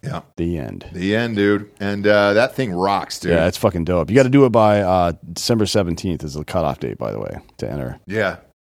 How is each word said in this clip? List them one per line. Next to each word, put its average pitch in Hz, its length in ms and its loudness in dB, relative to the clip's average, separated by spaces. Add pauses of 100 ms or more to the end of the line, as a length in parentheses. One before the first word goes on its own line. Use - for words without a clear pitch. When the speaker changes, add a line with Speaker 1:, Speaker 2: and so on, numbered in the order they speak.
Speaker 1:
Yeah. 82 180 -8 (160)
Speaker 2:
The 85 220 -4
end. 52 340 -10
Speaker 1:
The 92 240 -2
end, 117 200 -2
dude. 101 340 2 (100)
And, 101 260 -4
uh, 104 280 4
that 120 200 2
thing 123 180 -4
rocks, 92 480 -2
dude. 87 120 -2
Speaker 2:
Yeah, 82 140 2
it's 90 100 -2
fucking 90 280 -2
dope. 85 260 0
You 110 60 2
gotta 131 120 6
do 139 160 6
it 123 60 4
by, 107 300 4
uh, 90 320 2 (200)
December 110 340 0
seventeenth 87 580 -2
is 71 100 -10
the 76 100 -8
cutoff 76 360 -4
date, 55 180 -8
by 55 140 -6
the 52 80 -8
way, 50 180 -10 (200)
to - 120 -8
enter. 67 360 -8
Speaker 1:
Yeah. 98 300 -2 (260)